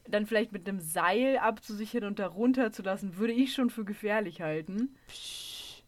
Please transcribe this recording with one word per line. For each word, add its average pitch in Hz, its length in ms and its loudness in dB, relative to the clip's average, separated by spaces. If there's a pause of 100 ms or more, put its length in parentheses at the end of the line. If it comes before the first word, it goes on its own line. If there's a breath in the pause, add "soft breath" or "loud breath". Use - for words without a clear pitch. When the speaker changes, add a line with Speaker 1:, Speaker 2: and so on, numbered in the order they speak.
Speaker 1:
dann 208 200 2
vielleicht 220 260 2
mit 196 160 -8
einem 190 100 -2
Seil 185 600 4
abzusichern 214 680 -2
und 202 140 -4
da 196 80 -2
runterzulassen, 202 920 2
würde 226 160 0
ich 254 220 4
schon 247 160 2
für 214 160 -6
gefährlich 208 560 -2
halten. 185 520 -2 (140)
Speaker 2:
Psch. - 800 -14